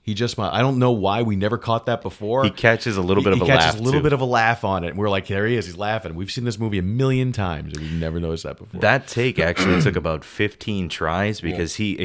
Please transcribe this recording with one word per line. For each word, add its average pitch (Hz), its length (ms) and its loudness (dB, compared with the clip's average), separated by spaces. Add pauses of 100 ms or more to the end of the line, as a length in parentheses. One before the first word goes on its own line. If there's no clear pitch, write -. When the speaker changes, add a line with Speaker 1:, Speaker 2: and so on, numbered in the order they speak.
Speaker 1:
He 113 100 -6
just 110 220 -2
smiles. 98 200 -2
I 98 60 0
don't 131 200 2
know 123 100 4
why 104 320 2
we 110 140 0
never 104 200 0
caught 113 300 -2
that 117 160 -2
before. 107 400 -2
Speaker 2:
He 117 80 2
catches 113 460 2
a 95 40 0
little 95 220 2
Speaker 1:
He, 98 80 4
Speaker 2:
bit - 40 6
of 85 40 4
Speaker 1:
he 87 60 2
Speaker 2:
a - 20 2
Speaker 1:
catches 80 280 6
Speaker 2:
laugh, 107 60 -6
Speaker 1:
a - 40 -4
little 139 160 2
Speaker 2:
too. - 20 2
Speaker 1:
bit 147 100 4
of 139 80 0
a 131 40 -2
laugh 117 400 2
on 95 180 0
it. 87 60 -4
And 82 100 -6
we're 104 100 0
like, 98 200 0
"There 101 180 0
he 120 80 0
is. 104 120 -2
He's 87 120 -12
laughing." 101 380 -4
We've 98 160 -6
seen 120 120 -6
this 113 140 -4
movie 98 200 -2
a 92 40 0
million 127 500 0
times, 80 420 -4
and 76 80 -8
we've 78 100 -6
never 82 260 -2
noticed 82 240 -4
that 69 160 -10
before. 92 220 -14
Speaker 2:
That 120 260 2
take 120 320 -2
actually 87 440 2
Speaker 1:
<clears throat> - 0 -
Speaker 2:
took 101 120 2
about 80 300 -4
fifteen 101 640 -4
tries 92 540 -2
Speaker 1:
Yeah. 85 100 -2
Speaker 2:
because 87 240 -4
he 104 280 -2